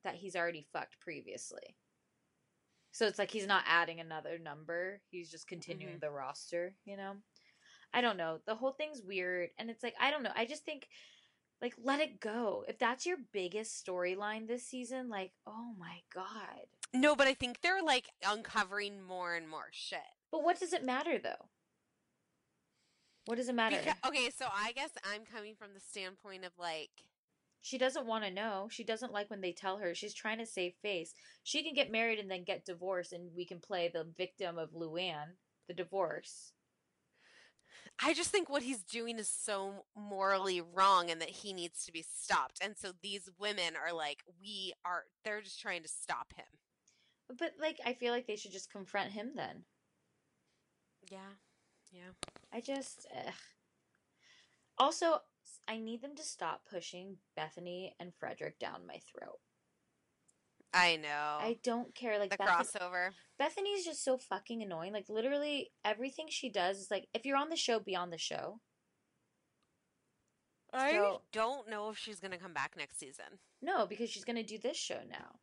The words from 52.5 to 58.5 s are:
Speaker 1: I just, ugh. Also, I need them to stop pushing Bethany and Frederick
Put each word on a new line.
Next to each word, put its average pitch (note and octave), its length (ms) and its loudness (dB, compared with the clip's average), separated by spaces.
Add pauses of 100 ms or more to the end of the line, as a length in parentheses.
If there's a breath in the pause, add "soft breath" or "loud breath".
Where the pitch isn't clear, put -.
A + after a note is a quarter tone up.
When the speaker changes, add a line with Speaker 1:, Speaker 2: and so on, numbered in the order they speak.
Speaker 1:
I A#3 80 -2
just, C4+ 540 -6
ugh. B3+ 200 -6 (1400 soft breath)
Also, D#4+ 420 8 (480)
I A3+ 80 -4
need A3+ 260 -4
them C#4+ 140 -12
to D#4 60 -12
stop - 460 -4
pushing F3+ 500 -10 (180)
Bethany F3 640 -8
and F3 140 -12
Frederick - 440 -6